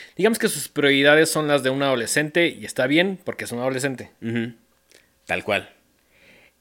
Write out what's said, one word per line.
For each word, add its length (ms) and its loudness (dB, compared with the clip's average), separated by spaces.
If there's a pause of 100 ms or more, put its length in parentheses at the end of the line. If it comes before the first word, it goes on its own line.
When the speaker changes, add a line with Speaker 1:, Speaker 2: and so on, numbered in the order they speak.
(160)
Speaker 1:
digamos 220 0
que 100 -2
sus 200 -6
prioridades 640 4
son 160 -2
las 160 2
de 80 0
un 100 -2
adolescente, 680 0
y 160 -12
está 200 -4
bien, 380 2
porque 220 -8
es 60 -12
un 60 -8
adolescente. 540 -6 (100)
Speaker 2:
Ujú. 320 -6 (720)
Tal 180 -4
cual. 280 -4 (880)